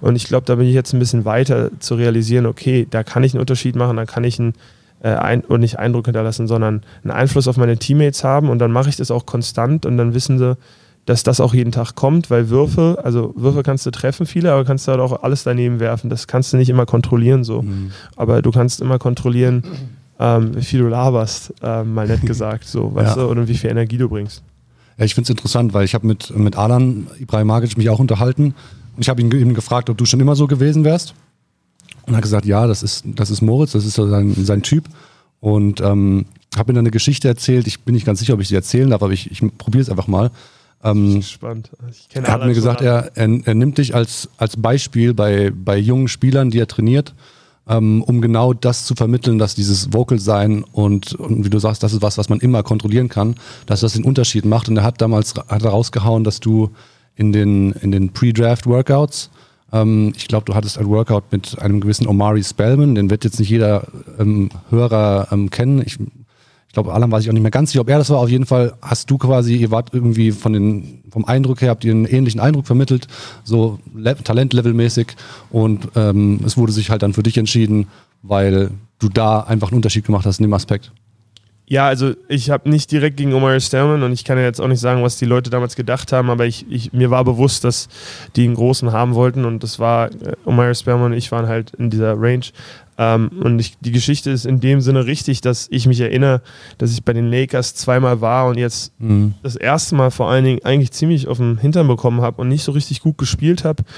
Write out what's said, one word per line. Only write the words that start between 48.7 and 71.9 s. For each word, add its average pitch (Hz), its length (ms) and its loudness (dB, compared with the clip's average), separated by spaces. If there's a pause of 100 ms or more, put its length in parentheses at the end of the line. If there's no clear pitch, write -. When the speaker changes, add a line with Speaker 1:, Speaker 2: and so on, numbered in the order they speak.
Speaker 2:
zu 127 80 -2
vermitteln, 117 440 0
dass 107 160 0
dieses 98 380 -2
Vocal 120 260 2
sein 104 540 0
und, 101 400 0
und - 320 -2
wie 98 60 -2
du 104 80 2
sagst, 110 240 -2
das 107 100 0
ist 110 80 -2
was, 104 160 -2
was 104 140 -2
man 107 100 0
immer 123 220 2
kontrollieren 113 480 0
kann, 110 240 0 (320)
dass 101 140 -2
das 107 120 0
den 110 120 -2
Unterschied 123 420 0
macht. 113 240 2
Und 110 80 2
er 101 40 2
hat 117 200 0
damals 110 340 0
ra-, - 120 -10
hat 107 140 -2
er 113 80 2
rausgehauen, 113 540 0
dass 107 160 -2
du 110 300 2 (440)
in 107 180 0
den, 101 400 2
in 98 200 -2
den 95 220 0 (460)
Pre-Draft-Workouts, 135 720 0 (420)
ähm, 107 440 2
ich - 120 -14
glaub, 107 180 -2
du 101 80 -2
hattest 104 240 -2
ein 104 100 -2
Workout 107 420 2
mit - 300 -6
einem 104 200 0
gewissen 104 260 0
Omari 104 360 2
Spellman, 135 520 2
den 101 160 2
wird 107 140 0
jetzt 110 140 -2
nicht 104 120 0
jeder, 104 360 2 (320)
ähm, 104 320 0 (200)
Hörer, 107 600 2
ähm, 101 200 -2
kennen. 131 340 0
Ich, - 160 -10
ich - 720 -18
glaub, 107 140 -2
Alan 110 220 0
weiß 110 140 2
ich 110 40 -6
auch 113 40 -2
nicht 110 100 2
mehr 110 80 2
ganz 120 200 2
sicher, 135 100 2
ob 113 80 -2
er 139 100 4
das 143 120 0
war. 147 80 4
Auf 123 100 2
jeden 127 180 2
Fall 120 340 0
hast - 300 -4
du 135 80 2
quasi, 123 380 2
ihr 117 140 0
wart 113 220 -2
irgendwie 113 400 2
von 107 200 -2
den, 104 580 -2
vom 113 140 -4
Eindruck 131 380 0
her, 127 80 4
habt 113 140 -2
ihr 113 80 2